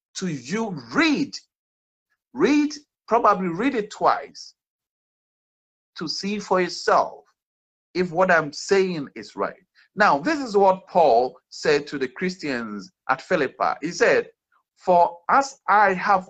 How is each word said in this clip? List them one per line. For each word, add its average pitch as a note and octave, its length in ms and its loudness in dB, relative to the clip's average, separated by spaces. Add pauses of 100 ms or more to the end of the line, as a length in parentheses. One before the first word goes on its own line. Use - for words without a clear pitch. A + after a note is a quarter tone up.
(160)
to F#3 120 -6
you E3+ 500 -6 (160)
read, B3 440 0 (960)
read, D4 400 2 (340)
probably G3+ 400 2
read A3 280 -2
it G#3 160 -6
twice - 640 -4 (1400)
to E3+ 100 -10
see G3+ 320 -6
for F#3+ 220 0
yourself E3+ 640 -2 (680)
if F3 180 -4
what F#3 200 2
I'm D#3 220 2
saying F#3 640 0
is - 200 -16
right. F#2+ 280 -6 (320)
Now, F#3+ 220 4
this D4 220 -2
is A#3 160 -4
what F#3+ 320 2
Paul B2+ 500 2 (120)
said D3 380 -2
to D3+ 100 -10
the C3 100 -4
Christians B2 840 -8 (180)
at C3 120 -2
Philippi. B2 600 -2
He E3 100 -6
said, E3 380 2 (480)
"For F3 400 2 (120)
as C#4 380 0
I G3 260 4
have F#3 360 0